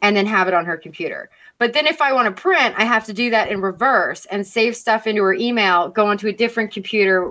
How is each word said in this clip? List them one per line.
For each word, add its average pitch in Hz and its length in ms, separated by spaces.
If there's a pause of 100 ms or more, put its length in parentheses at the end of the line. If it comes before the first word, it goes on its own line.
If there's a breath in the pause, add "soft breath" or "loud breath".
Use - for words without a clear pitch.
and 202 120
then 202 120
have 202 200
it 185 60
on 175 140
her 170 100
computer. 156 540 (280 soft breath)
But 233 140
then 302 140
if 311 160
I 277 100
wanna 240 200
print, 302 440
I 208 80
have 226 220
to 214 80
do 240 160
that 220 200
in 196 120
reverse 190 640
and 202 200
save 233 300
stuff 220 300
into 214 160
her 190 100
email, 190 560
go 208 180
onto 208 220
a 208 40
different 226 380
computer 190 600